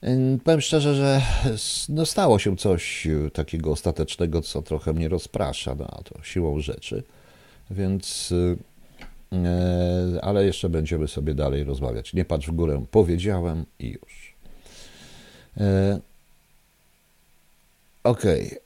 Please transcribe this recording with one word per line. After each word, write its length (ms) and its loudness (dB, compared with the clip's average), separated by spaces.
em, 420 2
powiem 180 4
szczerze, 340 2
że 260 4
s-, 440 -2
no 160 0
stało 340 6
się 180 0
coś, 500 0
e, 240 0
takiego 400 -2
ostatecznego, 680 -2
co 200 -6
trochę 320 -2
mnie 160 0
rozprasza, 680 -4
no 120 -8
a 160 -14
to 200 -18
siłą 360 -2
rzeczy, 440 -6
więc, 640 -4
e, 60 -2
e, 840 0
ale 240 2
jeszcze 240 0
będziemy 380 0
sobie 260 -2
dalej 300 0
rozmawiać. 500 -6
Nie 120 0
patrz 220 -2
w 40 -4
górę, 400 0
powiedziałem 760 2
i 80 -8
już. 480 -16
E, 420 2
okej. 480 2